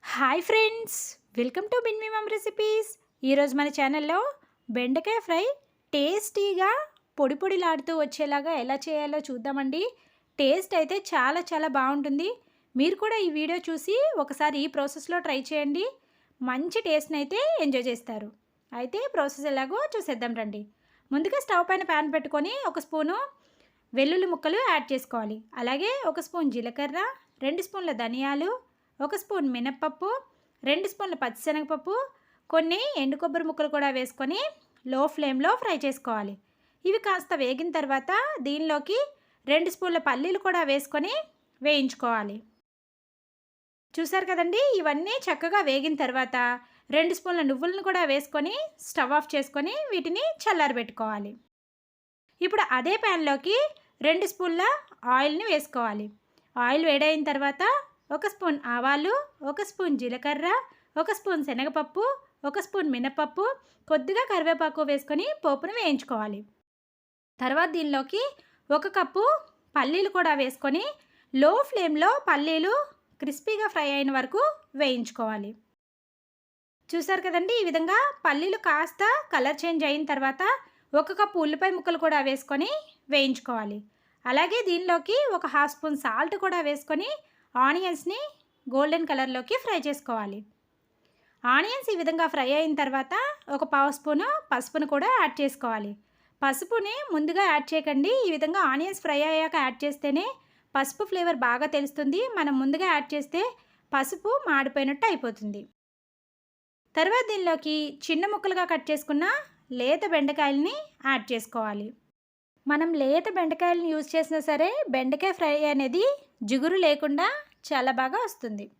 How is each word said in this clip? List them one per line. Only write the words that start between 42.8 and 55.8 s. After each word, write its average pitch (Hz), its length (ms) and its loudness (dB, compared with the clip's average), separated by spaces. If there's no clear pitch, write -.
చూసారు 359 340 0
కదండి, 349 300 2
ఇవన్నీ 330 380 0
చక్కగా 339 340 2
వేగిన 285 320 0
తర్వాత 254 340 -2
రెండు 349 220 2
స్పూన్ల 349 220 -2
నువ్వులను 349 400 -2
కూడా 359 120 2
వేసుకొని 294 420 -2
స్టవ్ 285 320 2
ఆఫ్ 302 160 -6
చేసుకొని 285 400 -2
వీటిని 370 320 -2
చల్లారబెట్టుకోవాలి. 226 880 -2
ఇప్పుడు 381 180 2
అదే 349 260 0
ప్యాన్లోకి 339 540 2
రెండు 359 240 2
స్పూన్ల 349 280 -2
ఆయిల్ని 302 360 2
వేసుకోవాలి. 226 560 -2